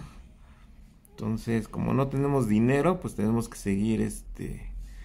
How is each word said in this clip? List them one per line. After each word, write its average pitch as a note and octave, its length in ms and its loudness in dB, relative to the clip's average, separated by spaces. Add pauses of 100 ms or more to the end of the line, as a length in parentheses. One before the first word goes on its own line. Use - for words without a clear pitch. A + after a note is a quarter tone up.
(1120)
Entonces, A2 580 -2
como - 240 0
no C3+ 160 2
tenemos C3+ 400 2
dinero, C#3 500 4
pues A2 160 -8
tenemos A2+ 360 0
que - 80 -14
seguir, G#2 420 2
este, - 720 -6 (320)